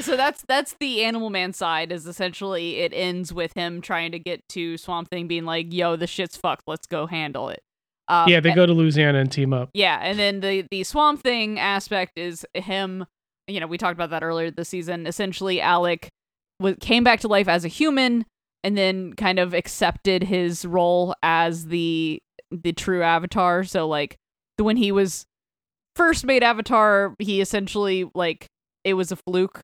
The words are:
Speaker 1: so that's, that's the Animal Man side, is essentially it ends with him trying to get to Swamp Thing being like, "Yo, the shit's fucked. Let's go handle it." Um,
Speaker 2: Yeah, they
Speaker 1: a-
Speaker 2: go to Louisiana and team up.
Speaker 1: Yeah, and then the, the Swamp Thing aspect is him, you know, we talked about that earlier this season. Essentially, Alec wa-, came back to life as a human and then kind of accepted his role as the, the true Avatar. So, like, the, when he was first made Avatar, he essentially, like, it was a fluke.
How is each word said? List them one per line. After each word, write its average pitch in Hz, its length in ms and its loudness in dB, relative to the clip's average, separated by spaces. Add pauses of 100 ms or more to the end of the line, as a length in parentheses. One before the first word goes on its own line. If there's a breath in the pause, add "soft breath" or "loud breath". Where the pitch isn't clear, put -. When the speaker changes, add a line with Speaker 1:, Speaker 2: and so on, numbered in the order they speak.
Speaker 1:
so - 140 0
that's, 262 300 0
that's 269 320 0
the 247 260 -2
Animal 226 260 -2
Man 190 220 -4
side, 165 380 -2
is 170 160 -8
essentially 175 720 -6
it 170 140 -2
ends 180 380 -4
with 170 220 -6
him 170 260 -6
trying 165 320 -4
to 170 60 -10
get 170 220 -8 (100)
to 170 260 -8
Swamp 170 320 -8
Thing 170 180 -6
being 165 200 -4
like, 165 260 -6
"Yo, 170 240 0
the 170 100 -4
shit's - 300 -8
fucked. - 300 -4
Let's 156 200 -10
go 156 200 -4
handle 151 420 -6
it." - 120 -10 (460)
Um, 170 220 6
Speaker 2:
Yeah, 175 120 8
they 165 100 4
Speaker 1:
a- 160 40 2
Speaker 2:
go 175 120 8
to 175 80 4
Louisiana 151 460 4
and 135 120 0
team 135 220 0
up. 127 180 -4
Speaker 1:
Yeah, 185 300 2
and 202 160 -2
then 202 220 0
the, 190 300 -2
the 190 140 -6
Swamp 294 380 2
Thing 220 360 -2
aspect 196 600 -2
is 170 340 -8
him, 190 540 -6 (420)
you 196 100 -6
know, 165 80 -4
we 170 120 -6
talked 180 160 -2
about 170 160 -4
that 160 120 -4
earlier 165 280 -2
this 170 180 -8
season. 170 380 -8
Essentially, 190 560 -2
Alec 175 480 0 (500)
wa-, 190 180 2
came 240 240 4
back 233 180 6
to 220 80 -6
life 202 200 4
as 170 160 2
a 170 40 -6
human 262 580 0 (360)
and 202 140 -2
then 190 380 0
kind 190 240 0
of 180 160 0
accepted 180 720 0
his 180 420 0
role 180 560 2
as 165 460 2
the, 165 500 0 (320)
the 170 240 -4
true 180 280 -2
Avatar. 175 600 2
So, 165 240 -2
like, 147 280 -4 (420)
the, 214 60 0
when 220 120 2
he 202 160 2
was 196 320 0 (720)
first 330 300 2
made 254 160 6
Avatar, 214 760 4
he 202 220 0
essentially, 196 720 -2
like, 170 320 -2 (380)
it 190 100 2
was 185 160 -2
a 180 60 -6
fluke. 185 460 -2